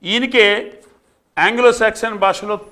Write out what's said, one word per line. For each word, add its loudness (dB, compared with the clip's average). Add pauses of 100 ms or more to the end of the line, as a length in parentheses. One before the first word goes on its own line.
ఈయనకే 0 (920)
ఆంగ్లో 2 (100)
సాక్సన్ -4
భాషలో -2 (160)